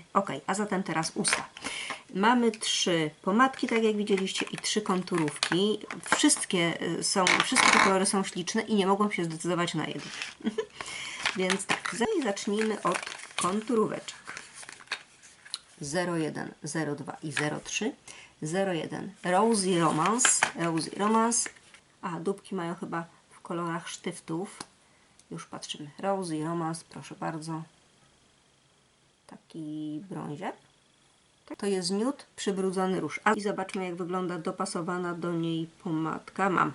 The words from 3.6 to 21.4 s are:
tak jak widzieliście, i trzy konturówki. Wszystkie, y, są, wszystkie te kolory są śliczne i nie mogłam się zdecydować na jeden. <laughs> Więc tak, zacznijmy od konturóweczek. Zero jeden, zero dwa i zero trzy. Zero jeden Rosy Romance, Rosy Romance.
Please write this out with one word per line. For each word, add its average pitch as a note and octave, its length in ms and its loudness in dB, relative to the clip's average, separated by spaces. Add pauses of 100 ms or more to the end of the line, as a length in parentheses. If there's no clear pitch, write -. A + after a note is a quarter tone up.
tak A3+ 160 2
jak G#3+ 120 4
widzieliście, G3 560 2
i - 60 -6
trzy - 240 0
konturówki. F#3 1000 2 (360)
Wszystkie, F3 580 4 (260)
y, - 40 -4
są, F#3+ 220 4 (180)
wszystkie - 280 6
te D#4 80 6
kolory F#3+ 260 6
są F#3+ 180 2
śliczne F#3+ 380 -2
i G#3+ 140 0
nie F#3+ 120 4
mogłam G3+ 240 4
się F3 120 -2
zdecydować E3+ 500 0
na D3+ 140 0
jeden. D3 220 -8 (340)
<laughs> G#3+ 80 0 (840)
Więc F#3 280 2
tak, - 300 -4 (280)
zacznijmy G#3+ 580 0
od F3 180 2 (360)
konturóweczek. G#3+ 880 0 (1600)
Zero E3+ 360 0
jeden, D3 340 -2 (120)
zero D3 320 -2
dwa - 280 -10
i D3+ 80 -6
zero D3 280 -2
trzy. - 320 -4 (500)
Zero F#3 320 0
jeden - 380 -6 (120)
Rosy F#3+ 560 4
Romance, E3+ 500 4 (260)
Rosy E3 340 -2
Romance. A3+ 600 2 (520)